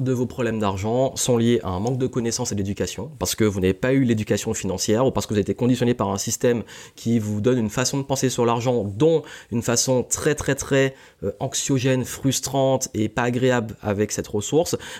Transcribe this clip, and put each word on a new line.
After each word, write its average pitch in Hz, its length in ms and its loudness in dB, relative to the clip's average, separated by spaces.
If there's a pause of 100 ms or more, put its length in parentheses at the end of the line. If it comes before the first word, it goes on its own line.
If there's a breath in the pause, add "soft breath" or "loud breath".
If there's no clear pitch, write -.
de 127 100 0
vos 123 160 0
problèmes 113 320 -2
d'argent 107 560 0
sont - 220 2
liés 117 260 4
à - 60 -6
un 92 100 -2
manque 123 200 -2
de 127 100 0
connaissances 117 420 -2
et 104 60 -4
d'éducation, 101 640 -4
parce - 160 -2
que 110 80 2
vous 101 160 2
n'avez 92 140 4
pas 131 180 0
eu 135 100 4
l'éducation 110 500 0
financière 104 540 0
ou 123 60 2
parce 107 140 -2
que 110 80 -4
vous - 20 4
avez 101 60 4
été 101 120 0
conditionné 123 400 2
par 110 140 -2
un 98 100 -2
système 117 460 0 (320 loud breath)
qui 117 240 0
vous 104 200 -2
donne 123 180 2
une 107 120 0
façon 127 280 -2
de 135 40 -2
penser 135 280 0
sur 120 140 0
l'argent, 120 380 2
dont 143 400 2 (300 loud breath)
une 113 100 0
façon 120 400 0
très, - 320 -2
très, 143 220 -2
très, 135 400 0 (260 loud breath)
euh, 101 160 -2
anxiogène, 131 640 0
frustrante 135 880 0
et 107 140 0
pas 123 140 -2
agréable 120 580 0
avec 104 300 0
cette - 160 -6
ressource. 143 480 0 (260 loud breath)